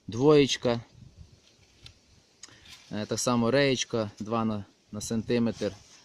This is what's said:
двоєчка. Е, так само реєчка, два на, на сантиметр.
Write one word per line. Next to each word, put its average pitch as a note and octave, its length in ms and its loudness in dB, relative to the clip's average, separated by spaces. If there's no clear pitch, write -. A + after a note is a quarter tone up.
двоєчка. B2 760 2
Е, G#2 140 -6
так G#2+ 140 -4
само A#2+ 320 2
реєчка, B2+ 680 0
два A2+ 260 -2
на, G#2+ 200 -4
на G#2 100 -10
сантиметр. A2+ 720 -2